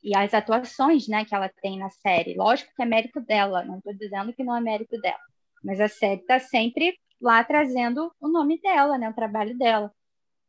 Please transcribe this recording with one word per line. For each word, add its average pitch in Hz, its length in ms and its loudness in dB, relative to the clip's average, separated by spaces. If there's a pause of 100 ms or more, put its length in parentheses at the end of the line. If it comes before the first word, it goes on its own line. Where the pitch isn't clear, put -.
E 202 140 -2
as 202 160 2
atuações, 247 720 2
né, 214 160 -2
que 214 100 -6
ela 196 160 -2 (120)
tem 190 180 -6
na 190 100 -8
série. 175 460 -2
Lógico 214 400 0
que 262 80 -6
é - 20 0
mérito 226 360 0
dela, 202 420 0
não 190 160 -10
tô 202 140 -12
dizendo 202 400 -8
que 262 100 -8
não 240 120 -4
é 233 40 -2
mérito 220 400 -4
dela. - 220 -4 (420)
Mas 196 160 -4
a 208 80 4
série 196 380 -2
tá 254 140 4
sempre 262 600 -2 (220)
lá 233 220 6
trazendo 262 760 0
o 294 80 -6
nome 320 320 2
dela, 294 380 2
né, 226 120 -4
o 220 60 -10
trabalho 220 420 -4
dela. 220 360 2 (560)